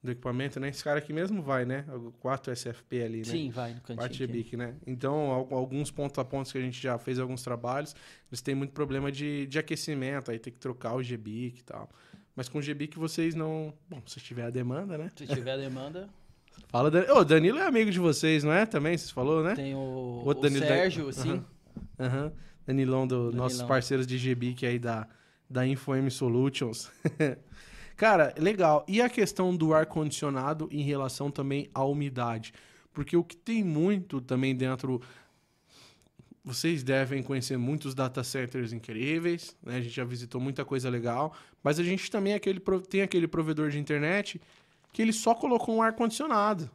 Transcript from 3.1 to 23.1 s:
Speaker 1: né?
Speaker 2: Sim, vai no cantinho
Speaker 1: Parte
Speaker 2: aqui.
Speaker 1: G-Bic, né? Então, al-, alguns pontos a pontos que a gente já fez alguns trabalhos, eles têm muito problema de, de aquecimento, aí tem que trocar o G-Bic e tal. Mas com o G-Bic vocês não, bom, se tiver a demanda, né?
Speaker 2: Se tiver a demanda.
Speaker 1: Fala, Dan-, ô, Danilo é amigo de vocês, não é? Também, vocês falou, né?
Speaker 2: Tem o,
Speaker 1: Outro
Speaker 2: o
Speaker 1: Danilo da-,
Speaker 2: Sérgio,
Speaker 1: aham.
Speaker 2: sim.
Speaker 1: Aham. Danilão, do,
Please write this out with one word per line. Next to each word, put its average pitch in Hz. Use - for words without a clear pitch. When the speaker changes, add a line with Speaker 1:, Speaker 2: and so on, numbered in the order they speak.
Speaker 1:
né? 113
Speaker 2:
Sim, 147
vai 120
no 123
cantinho 117
Speaker 1:
Parte 123
Speaker 2:
aqui. 120
Speaker 1:
G-Bic, 117
né? 120
Então, 135
al-, 127
alguns 131
pontos 143
a 127
pontos 135
que 143
a 131
gente 127
já 123
fez 127
alguns 127
trabalhos, 123
eles 123
têm 139
muito 139
problema 139
de, 143
de 135
aquecimento, 143
aí 113
tem 120
que -
trocar 123
o 131
G-Bic 120
e -
tal. -
Mas 123
com -
o 147
G-Bic 147
vocês 160
não, 156
bom, 147
se -
tiver 120
a 117
demanda, 131
né? 156
Speaker 2:
Se 147
tiver 131
a 135
demanda. 139
Speaker 1:
Fala, 127
Dan-, 175
ô, 240
Danilo 160
é 381
amigo 220
de 180
vocês, 160
não 151
é? 196
Também, 170
vocês -
falou, 151
né? 180
Speaker 2:
Tem 139
o, 127
Speaker 1:
Outro 139
Speaker 2:
o -
Speaker 1:
Danilo 139
da-, 151
Speaker 2:
Sérgio, 170
Speaker 1:
aham. 139
Speaker 2:
sim. 147
Speaker 1:
Aham. 135
Danilão, 131
do, 123